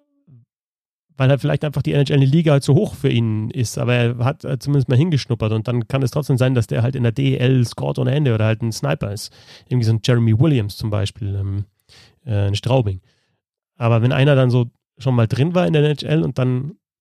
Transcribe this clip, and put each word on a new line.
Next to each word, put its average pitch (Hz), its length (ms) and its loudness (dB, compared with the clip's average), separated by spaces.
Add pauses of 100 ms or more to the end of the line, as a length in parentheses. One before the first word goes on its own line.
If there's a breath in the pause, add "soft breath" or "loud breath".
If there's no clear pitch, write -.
(1160)
weil 131 120 2
halt 139 120 2
vielleicht 147 240 -2
einfach 143 160 -6
die 151 120 -2
N 143 120 2
H 151 80 -4
L 147 40 4
eine 135 80 4
Liga 147 360 4
zu 139 140 4
hoch 208 200 0
für 139 140 -2
ihn 113 400 -2
ist, - 280 -6
aber 123 160 -2
er 120 260 0
hat, 123 260 -4
äh, 135 120 -4
zumindest 143 320 0
mal 127 80 2
hingeschnuppert 127 540 0
und 110 160 -2
dann 120 200 -4
kann 135 140 -2
es 123 100 -2
trotzdem 143 260 -2
sein, 127 160 2
dass 117 140 0
der 139 160 -2
halt 127 120 -2
in 120 80 -4
der 117 80 0
D-L 131 540 2
scored 139 340 -6
ohne 127 120 0
Ende 139 220 0
oder 110 120 0
halt 110 160 0
ein 117 100 -4
Sniper 139 400 -4
ist. - 220 -12 (340 loud breath)
Irgendwie 123 180 0
so 113 80 4
ein 110 100 0
Jeremy 117 360 2
Williams 127 380 2
zum 110 120 -6
Beispiel, 101 460 -4
ähm, 98 300 -4 (600 loud breath)
äh, 101 220 0
ein 101 80 -2
Straubing. 107 460 0 (760)
Aber 117 280 2
wenn 127 80 2
einer 143 240 4
dann 127 160 4
so 123 180 2 (300)
schon 131 160 -2
mal 117 120 2
drin 165 280 0
war 175 100 2
in 170 80 0
der 147 100 4
N 147 140 0
H - 80 -10
L 151 160 0
und 151 160 -4
dann 127 360 -2 (280)